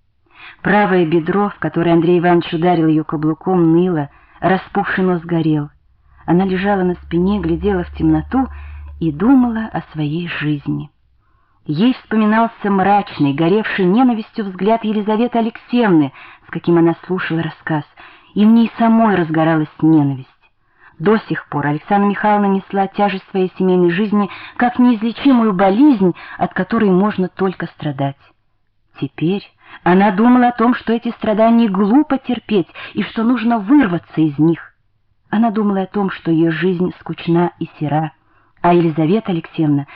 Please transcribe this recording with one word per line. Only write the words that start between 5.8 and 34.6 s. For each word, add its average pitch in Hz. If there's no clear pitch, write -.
Она 175
лежала 190
на 180
спине, 185
глядела 170
в -
темноту 156
и 160
думала 220
о 160
своей 156
жизни. 147
Ей 196
вспоминался 220
мрачный, 190
горевший 185
ненавистью 226
взгляд 196
Елизаветы 214
Алексеевны, 214
с -
каким 170
она 165
слушала 165
рассказ, 156
и 208
в 214
ней 226
самой 226
разгоралась 160
ненависть. 143
До 208
сих -
пор 143
Александра 202
Михайловна 208
несла 196
тяжесть 196
своей 185
семейной 185
жизни 202
как 247
неизлечимую 233
болезнь, 196
от -
которой 208
можно 185
только 180
страдать. 139
Теперь 170
она 196
думала 240
о 240
том, 226
что -
эти 233
страдания 226
глупо 214
терпеть 214
и 208
что 220
нужно 233
вырваться 202
из 151
них. 160